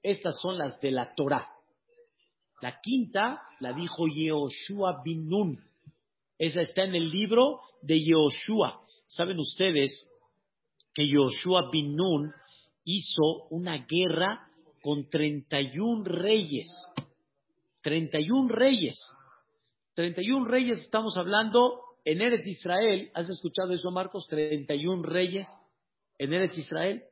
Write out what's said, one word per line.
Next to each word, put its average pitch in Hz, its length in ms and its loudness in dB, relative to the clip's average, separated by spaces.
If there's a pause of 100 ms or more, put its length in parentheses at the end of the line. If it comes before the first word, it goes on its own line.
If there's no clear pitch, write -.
Estas 190 360 -2
son 180 180 -4
las 143 240 -6
de 139 100 0
la 123 240 -2
Torá. 139 340 -2 (1120)
La 123 180 -10
quinta 233 640 -2 (180)
la 127 140 -6
dijo 165 340 -4
Yehoshua 156 960 -2
bin 160 240 -6
Nun. 180 320 0 (800)
Esa 165 240 0
está 185 220 0
en 190 120 -2
el 165 140 0
libro 226 500 2 (220)
de 160 180 2
Yehoshua. 156 840 2 (260)
¿Saben 175 320 -4
ustedes 151 680 0 (840)
que 147 140 2
Yehoshua 147 640 4
bin 147 240 -2
Nun 156 360 2 (520)
hizo 165 680 0
una 160 360 -6
guerra 175 600 0 (360)
con 147 260 -2
treinta 147 500 -2
y 135 200 -4
un 220 260 -2
reyes? 175 640 0 (1120)
Treinta 156 380 -2
y 156 100 -2
un 262 180 4
reyes. 226 480 2 (1000)
Treinta 175 260 -2
y 208 100 -2
un 262 160 2
reyes, 240 300 2
estamos 220 400 -2
hablando 220 640 4 (240)
en 160 160 2
Eretz 233 240 2
Israel. 190 680 0
¿Has 170 140 -4
escuchado 180 440 -4
eso, 180 160 -4
Marcos? 185 380 -6
Treinta 151 480 -2
y 147 100 -4
un 180 180 0
reyes 180 440 -2 (720)
en 139 140 -2
Eretz 180 260 0
Israel. 170 520 -4